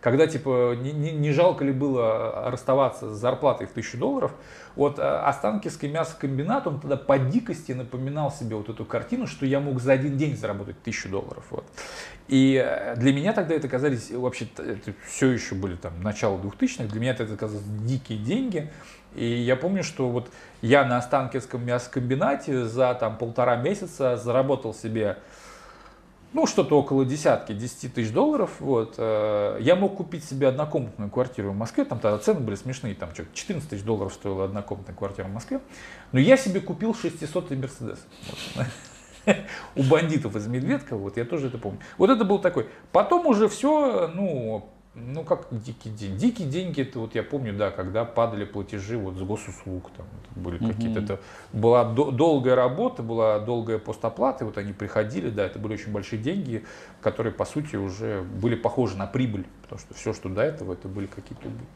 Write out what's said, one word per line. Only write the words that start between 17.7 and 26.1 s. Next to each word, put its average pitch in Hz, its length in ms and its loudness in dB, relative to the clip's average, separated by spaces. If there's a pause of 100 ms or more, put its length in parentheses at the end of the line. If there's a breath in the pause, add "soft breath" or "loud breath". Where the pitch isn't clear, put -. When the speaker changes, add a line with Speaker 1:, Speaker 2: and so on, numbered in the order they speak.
Speaker 1:
деньги. 160 520 -2 (440 loud breath)
И - 120 -4
я 120 280 2
помню, 180 300 0
что 127 240 -2
вот 123 200 -2 (320 loud breath)
я 135 240 8
на 123 140 2
Останкинском 127 680 -2
мясокомбинате 127 1000 0
за, 123 300 4
там, 113 220 -2
полтора 123 380 2
месяца 143 640 0
заработал 120 580 0
себе, 110 440 -2 (1120 loud breath)